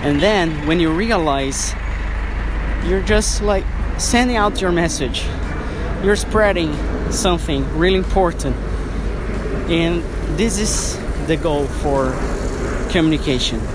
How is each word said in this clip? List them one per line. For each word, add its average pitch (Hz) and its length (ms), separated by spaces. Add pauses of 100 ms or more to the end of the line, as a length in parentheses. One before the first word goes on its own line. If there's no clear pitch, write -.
And 143 160
then, 165 460
when 165 120
you 160 140
realize, 160 800 (1120)
you're 190 160
just, 214 380
like, 202 240 (320)
sending 247 400
out 208 240
your 185 100
message. 165 540 (800)
You're 202 100
spreading 196 600 (360)
something 165 540 (100)
really 180 220
important. 170 580 (1160)
And 170 320 (340)
this 202 220
is - 400 (280)
the 156 100
goal 147 300 (160)
for 135 300 (800)
communication. 147 680 (140)